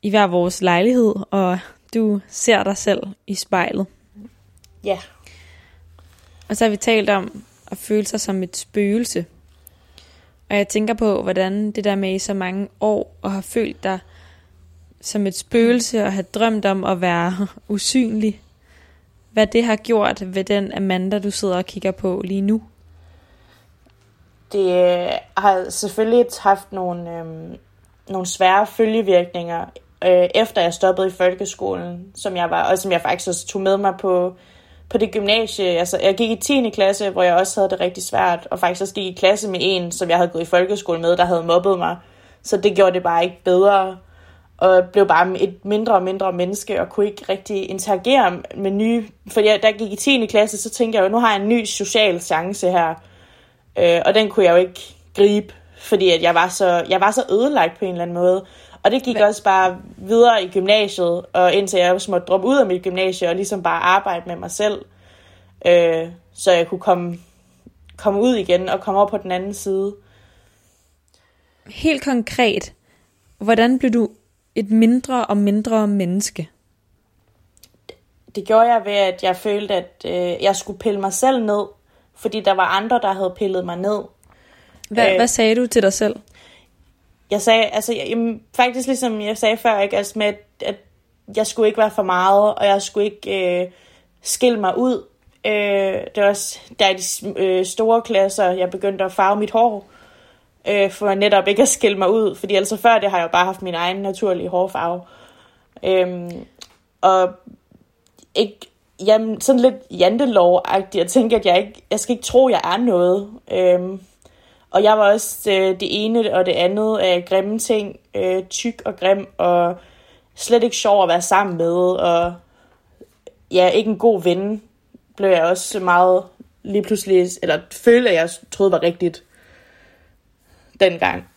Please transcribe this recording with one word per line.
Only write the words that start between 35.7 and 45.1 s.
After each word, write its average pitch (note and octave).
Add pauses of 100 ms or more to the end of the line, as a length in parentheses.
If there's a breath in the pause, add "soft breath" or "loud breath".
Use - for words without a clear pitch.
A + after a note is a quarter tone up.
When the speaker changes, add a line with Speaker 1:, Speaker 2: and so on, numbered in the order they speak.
Speaker 2:
Altså, F3+
jeg G3
gik A3+
i A3+
tiende B3
klasse, G3+
hvor F#3
jeg F3+
også F#3+
havde G3
det F#3
rigtig F3+
svært, F3
og F3+
faktisk F3+
også G3
gik G3
i F#3
klasse G#3
med F#3
en, F3+
som F3+
jeg E3
havde F3
gået E3
i E3
folkeskole F#3
med, E3+
der F3+
havde F3
mobbet F3+
mig. F3 (460 soft breath)
Så -
det G3
gjorde F#3+
det F3+
bare E3+
ikke F#3
bedre, F#3+ (580 soft breath)
og F#3
jeg F3+
blev G3
bare F3+